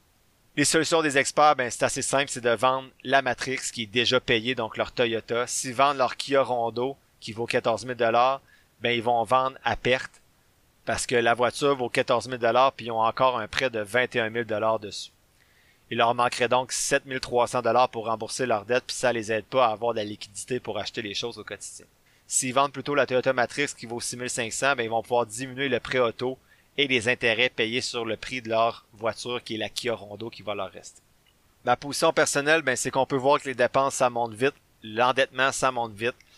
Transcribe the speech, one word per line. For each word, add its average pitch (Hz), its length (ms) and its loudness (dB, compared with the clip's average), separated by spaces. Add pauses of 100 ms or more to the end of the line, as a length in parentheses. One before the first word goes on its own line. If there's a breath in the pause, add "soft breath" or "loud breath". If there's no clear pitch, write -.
(560)
Les 147 80 2
solutions 160 380 2
des 139 160 0
experts, 151 360 4
ben, 127 160 -2
c'est - 140 -2
assez 127 180 -2
simple, 139 280 -2
c'est 123 100 -8
de 117 100 2
vendre 131 380 2 (160)
la 135 180 4
Matrix 131 380 -4 (120)
qui 117 120 -6
est - 20 -6
déjà 120 320 2
payée, 120 380 0
donc 113 200 -4
leur 110 140 -2
Toyota. 117 560 -2
S'ils - 260 -6
vendent 139 260 2
leur 131 180 0
Kia 135 260 2
Rondo 120 540 -2 (240)
qui 113 120 -10
vaut 117 140 -4
quatorze 113 380 0
mille 127 100 -8
dollars, 120 460 2 (400 soft breath)
ben, 117 100 0
ils 117 140 0
vont 117 180 2
vendre 131 400 2
à 113 140 0
perte 127 340 0 (760)
parce - 180 -4
que 123 120 0
la 117 180 4
voiture 123 400 2
vaut 123 140 -2
quatorze 120 400 0
mille 131 100 -8
dollars 120 340 4
puis 113 140 -14
ils 117 60 -6
ont 113 100 0
encore 123 380 2
un 107 80 -6
prêt 135 220 0
de 113 100 -4
vingt 113 340 -2
et 123 60 0
un 110 100 -2
mille 117 140 -4
dollars 110 340 0
dessus. 104 320 -12 (800 soft breath)
Il 117 80 -2
leur 120 160 4
manquerait 123 340 2
donc 127 220 2
sept - 360 0
mille 131 120 -6
trois 120 300 0
cents 127 120 -2
dollars 117 280 4
pour 110 180 -8
rembourser 113 400 -4
leur 107 180 0
dette, 120 220 0
puis - 80 -10
ça 123 180 2
les 113 200 -4
aide 107 140 -2
pas 131 200 2
à 110 60 2
avoir 113 220 -2
de 113 40 -6
la 104 60 -4
liquidité 107 560 -10
pour 107 180 -8
acheter 101 240 -8
les 101 100 -6
choses 117 260 -6
au 101 60 -14
quotidien. - 420 -14 (420 soft breath)
S'ils 127 260 0
vendent 139 180 4
plutôt 139 220 -4
la 139 100 4
Toyota 127 280 2
Matrix 127 440 0
qui 123 100 -16
vaut 117 140 -8
six - 160 -6
mille 123 140 -8
cinq 113 220 -4
cents, 135 240 0
ben, 120 80 -2
ils 110 60 -4
vont 113 120 -2
pouvoir 120 240 0
diminuer 127 420 -6
le 120 120 0
prêt - 180 -2
auto 123 400 -2 (400 soft breath)
et 143 80 4
les 123 220 2
intérêts 120 400 2
payés 117 320 -2
sur 117 240 -6
le 110 120 -4
prix 127 240 -10
de 110 100 -8
leur 113 420 0
voiture, 113 500 -6
qui 113 140 -8
est - 20 -6
la 104 120 -6
Kia 120 240 -4
Rondo, 104 360 -12
qui - 120 -16
va 101 120 -6
leur 95 160 -6
rester. 85 300 -20 (640)
Ma 123 100 2
position 143 380 0
personnelle, 151 500 2
ben, 131 140 0
c'est 127 160 -4
qu'on 135 140 2
peut 139 100 -2
voir 139 240 4
que - 80 -10
les 131 60 -6
dépenses, 127 400 2
ça 127 160 2
monte 117 240 -4
vite, 131 200 0 (300)
l'endettement, 127 640 2
ça 131 220 0
monte 117 220 -6
vite. 117 200 -4 (240 soft breath)